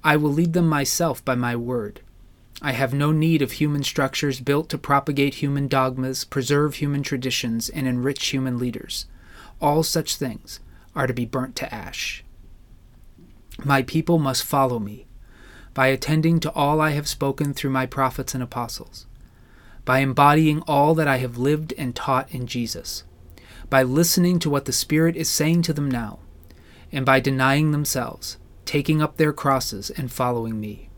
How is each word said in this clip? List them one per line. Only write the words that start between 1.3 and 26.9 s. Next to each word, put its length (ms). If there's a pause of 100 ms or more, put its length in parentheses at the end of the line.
my 220
word. 440 (640)
I 100
have 220
no 160
need 320
of 100
human 300
structures 580
built 280
to 100
propagate 560
human 320
dogmas, 580
preserve 520
human 260
traditions, 680
and 200
enrich 400
human 300
leaders. 480 (520)
All 240
such 340
things 440 (340)
are 120
to 80
be 100
burnt 320
to 180
ash. 480 (1400)
My 160
people 380
must 260
follow 340
me 280 (680)
by 140
attending 540
to 120
all 260
I 120
have 180
spoken 460
through 160
my 160
prophets 480
and 80
apostles, 640 (800)
by 140
embodying 680
all 260
that 140
I 80
have 220
lived 400
and 180
taught 380
in 120
Jesus, 580 (680)
by 120
listening 580
to 100
what 160
the 60
Spirit 440
is 140
saying 320
to 100
them 180
now, 280 (720)